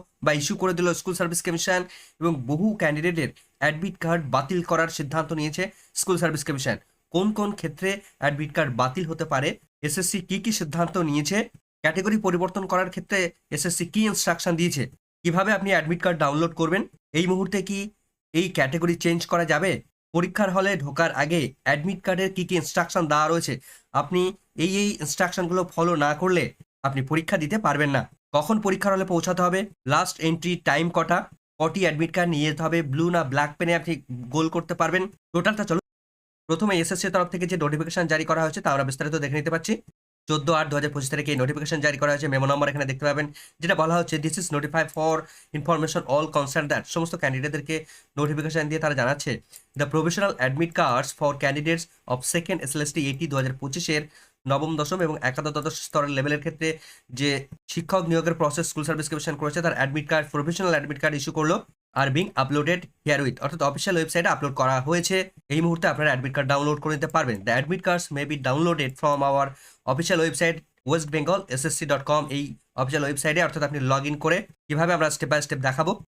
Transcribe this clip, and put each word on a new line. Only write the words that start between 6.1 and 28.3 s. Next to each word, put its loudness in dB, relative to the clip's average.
সার্ভিস 0
কমিশন। -2
কোন 2
কোন 0
ক্ষেত্রে -4
অ্যাডমিট -2
কার্ড 0
বাতিল 0
হতে -6
পারে, -2
এসএসসি -2
কি -2
কি 0
সিদ্ধান্ত -2
নিয়েছে, 0
ক্যাটাগরি 2
পরিবর্তন 0
করার 0
ক্ষেত্রে -2
এসএসসি -2
কি 2
ইনস্ট্রাকশন 0
দিয়েছে, 0
কিভাবে 2
আপনি 0
অ্যাডমিট 2
কার্ড 2
ডাউনলোড 2
করবেন, 2
এই 2
মুহূর্তে 0
কি -6
এই 2
ক্যাটাগরি 2
চেঞ্জ 0
করা 2
যাবে, 0
পরীক্ষার 2
হলে 2
ঢোকার 0
আগে 0
অ্যাডমিট 0
কার্ডের 0
কি -2
কি -2
ইনস্ট্রাকশন 0
দেওয়া 4
রয়েছে, -2
আপনি 0
এই, 0
এই 2
ইনস্ট্রাকশনগুলো 0
ফলো 0
না 2
করলে 0
আপনি 0
পরীক্ষা 0
দিতে 0
পারবেন 2
না, 0